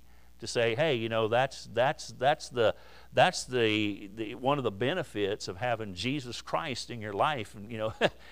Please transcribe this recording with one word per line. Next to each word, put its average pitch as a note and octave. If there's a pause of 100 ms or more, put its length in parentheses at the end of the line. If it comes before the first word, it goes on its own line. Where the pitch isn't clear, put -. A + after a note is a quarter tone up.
(400)
to A2+
say, A#2
"Hey, D3
you A2+
know, A2+
that's, B2
that's, B2+ (100)
that's C3+
the, A2+ (400)
that's D3
the, G#2+
the, A2
one C3
of C3
the A2+
benefits A2
of F#2
having A2
Jesus B2
Christ D#3
in A#2+
your G#2
life, A#2
and, G#2+
you A2+
know, G#2+
<laughs> A3 (220)